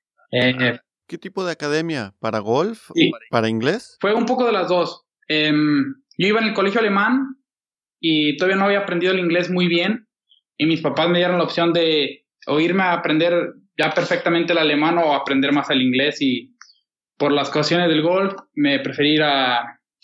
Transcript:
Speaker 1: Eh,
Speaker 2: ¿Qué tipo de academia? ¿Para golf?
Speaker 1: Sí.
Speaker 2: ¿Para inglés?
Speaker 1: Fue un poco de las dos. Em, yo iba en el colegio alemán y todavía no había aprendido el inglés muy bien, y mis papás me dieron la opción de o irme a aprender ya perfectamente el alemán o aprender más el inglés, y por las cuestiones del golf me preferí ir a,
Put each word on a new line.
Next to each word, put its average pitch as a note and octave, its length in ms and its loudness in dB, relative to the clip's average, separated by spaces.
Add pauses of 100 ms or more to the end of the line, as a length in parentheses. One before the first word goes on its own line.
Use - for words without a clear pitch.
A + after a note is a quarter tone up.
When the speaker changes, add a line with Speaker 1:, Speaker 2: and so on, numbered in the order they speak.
(320)
Speaker 1:
Eh, B2 480 0 (280)
Speaker 2:
¿Qué E3+ 120 -14
tipo F#3 260 -8
de F3 60 -4
academia? D3 680 -4
¿Para A2 200 -4
golf? C#3+ 560 -2
Speaker 1:
Sí. D#3 160 2 (180)
Speaker 2:
¿Para A2+ 180 0
inglés? A#2+ 540 -2
Speaker 1:
Fue G#3 140 0
un A3+ 100 0
poco B3 180 0
de A#3 100 0
las F3+ 160 -2
dos. F3 360 -2 (220)
Em, D3+ 720 0 (200)
yo F3 120 0
iba G#3+ 100 2
en A3 80 0
el - 80 -4
colegio G3 240 0
alemán A3 560 0 (640)
y D3+ 380 0
todavía F#3 200 0
no G3 80 2
había G3+ 140 2
aprendido F3+ 340 -2
el F#3 60 0
inglés F3 320 0
muy F3+ 160 2
bien, F3 400 -2 (500)
y D3 80 0
mis D#3+ 160 0
papás D#3+ 280 0
me F3 100 2
dieron F3 180 0
la E3+ 60 0
opción E3+ 300 0
de D#3+ 520 0 (220)
o D3 120 0
irme F3 220 0
a F3+ 120 0
aprender D#3+ 600 0 (240)
ya D#3 140 0
perfectamente E3+ 640 0
el E3+ 40 2
alemán D#3 400 2
o D#3+ 160 2
aprender C3+ 380 0
más C#3 180 0
el C3+ 140 2
inglés, B2+ 400 0
y B2 260 -2 (640)
por C#3+ 160 0
las C#3+ 200 -2
cuestiones E3+ 360 0
del D#3 140 2
golf F#3+ 320 0 (200)
me C#3+ 260 0
preferí C#3+ 340 0
ir D#3 100 2
a, B2+ 560 0 (240)